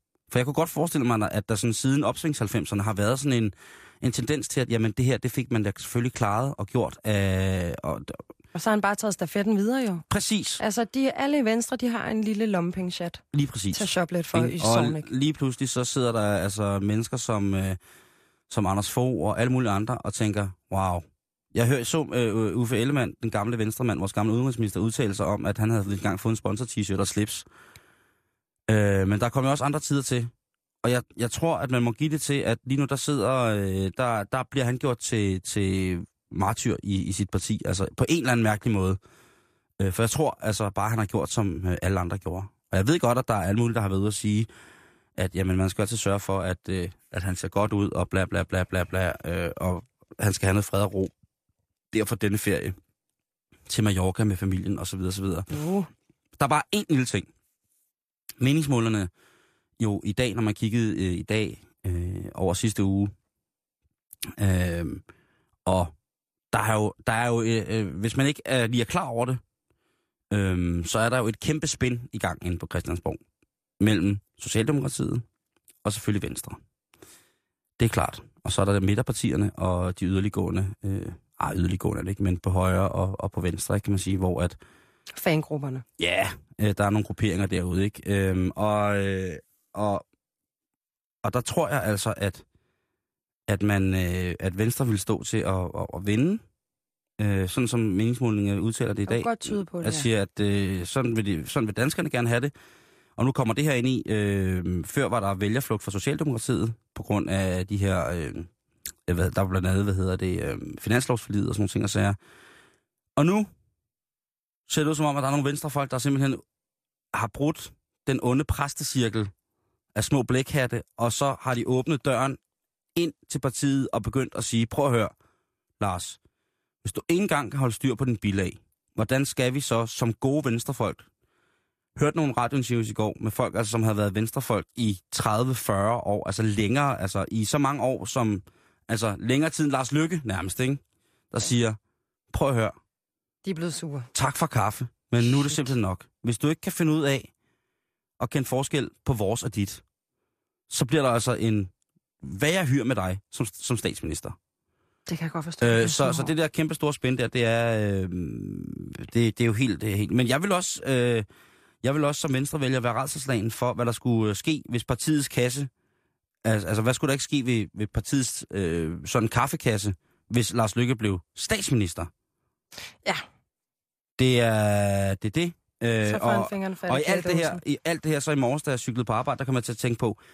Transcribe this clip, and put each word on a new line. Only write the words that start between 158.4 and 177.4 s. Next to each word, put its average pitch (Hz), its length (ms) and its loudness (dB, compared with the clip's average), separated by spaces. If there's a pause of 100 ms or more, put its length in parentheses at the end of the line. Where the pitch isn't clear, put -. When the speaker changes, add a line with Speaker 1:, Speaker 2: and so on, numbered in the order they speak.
Speaker 1:
det, - 0 -
det 117 280 2
er 120 40 6
jo 113 80 4
helt, 104 280 0
det 107 100 -2
er 98 40 0
helt... 101 160 0
Men 123 160 4
jeg 131 160 2
vil 202 80 0
også, 180 340 0
øh, 123 380 2 (600)
jeg 135 120 0
vil 151 80 2
også 143 180 0
som 139 120 0
venstrevælger 135 460 0
være 117 140 0
rædselsslagen 127 580 -2
for, 123 220 -2
hvad 120 120 -2
der 117 60 2
skulle, 113 380 2
øh, 101 60 0
ske, 156 340 -2
hvis 120 160 -2
partiets 143 420 0
kasse, 127 420 -2 (760)
al-, 107 220 2
altså, 107 160 2
hvad 123 120 2
skulle 139 160 0
der 135 40 2
ikke 143 100 -2
ske 139 220 0
ved, 117 280 0
ved 104 140 -4
partiets, - 640 -2
øh, 85 460 -2 (100)
sådan 113 220 2
kaffekasse, 113 680 0 (340)
hvis 117 240 2
Lars 117 220 0
Løkke 123 200 2
blev 104 240 0 (160)
statsminister? 110 720 -2 (1000)
Speaker 2:
Ja. 190 100 0 (1040)
Speaker 1:
Det 127 220 6
er, 104 760 2
det - 120 -8
er 101 40 -2 (100)
det. 175 120 -2 (300)
Øh, 113 260 2
Speaker 2:
Så 104 120 -2
får 117 80 2
han 113 100 4
Speaker 1:
og, - 100 -2
Speaker 2:
fingrene 190 260 -4
fat 180 140 -6
i - 20 0
Speaker 1:
og 135 80 2
i 151 80 -2
alt 180 160 0
det 175 120 2
her, 170 60 4